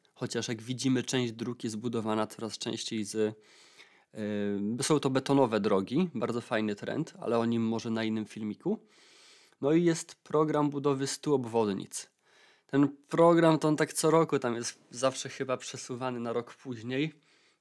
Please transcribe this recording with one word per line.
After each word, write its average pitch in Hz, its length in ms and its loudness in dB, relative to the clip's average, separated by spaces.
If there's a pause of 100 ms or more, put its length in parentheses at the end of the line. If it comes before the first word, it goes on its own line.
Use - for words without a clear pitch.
(140)
chociaż 117 340 -6
jak 113 140 -6
widzimy, 127 420 0
część 123 300 -2
dróg 117 300 -8
jest 110 140 -4
budowana 110 500 -2
coraz 110 300 -10
częściej 113 480 -6
z, 110 320 -2 (1400)
y, 139 40 -4
są 151 160 4
to 135 100 0
betonowe 131 500 4
drogi, 107 560 2
bardzo 117 260 -2
fajny 107 340 -2
trend, 113 440 -6
ale 117 200 0
o 117 60 2
nim 117 180 0
może 113 260 -2
na 113 140 -2
innym 110 220 -2
filmiku. 107 540 -4 (840)
No 139 100 2
i 170 120 6
jest 165 320 0
program 151 540 2
budowy 139 380 0
stu - 260 -2
obwodnic. 113 800 -2 (520)
Ten 139 200 4 (220)
program 165 500 6
to 156 80 0
on 156 80 2
tak 151 180 0
co 156 180 2
roku 160 280 4
tam 120 160 -2
jest 117 240 -8 (100)
zawsze 127 400 -4
chyba 131 280 -4
przesuwany 127 640 -8
na 117 140 -4
rok 117 200 -4
później. 131 600 -6 (480)